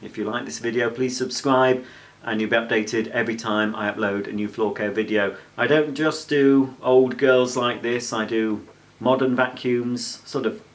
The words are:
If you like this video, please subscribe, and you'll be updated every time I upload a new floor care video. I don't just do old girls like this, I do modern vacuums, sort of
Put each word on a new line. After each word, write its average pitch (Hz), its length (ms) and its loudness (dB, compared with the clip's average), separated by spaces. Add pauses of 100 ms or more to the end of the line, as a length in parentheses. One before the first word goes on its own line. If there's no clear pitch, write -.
If 104 120 -16
you 104 100 -4
like 117 200 -6
this 113 140 -10
video, 117 320 -2
please 127 260 -2
subscribe, 127 640 2 (400)
and 110 160 -2
you'll 110 120 -2
be 113 40 4
updated 113 520 0
every 117 280 -2
time 107 400 -2
I 104 160 -2
upload 101 360 -2
a 107 40 -8
new 104 160 -4
floor 104 240 -2
care 104 200 -4
video. 104 460 0 (200)
I 120 80 0
don't 147 300 2
just 151 340 -2
do 139 540 4
old 127 340 4
girls 127 400 4
like 120 240 -2
this, 120 320 -4
I 110 120 -2
do 110 420 -2 (320)
modern 127 360 2
vacuums, 123 880 -2
sort 120 220 -6
of - 160 -4 (140)